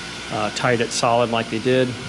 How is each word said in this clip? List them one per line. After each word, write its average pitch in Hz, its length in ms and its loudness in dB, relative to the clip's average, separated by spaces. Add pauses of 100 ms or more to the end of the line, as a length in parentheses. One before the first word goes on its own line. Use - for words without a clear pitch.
(320)
uh, 107 180 -2
tied 123 300 0
it 113 120 0
solid 120 380 2
like 113 200 0
they 110 80 -4
did, 127 300 2 (200)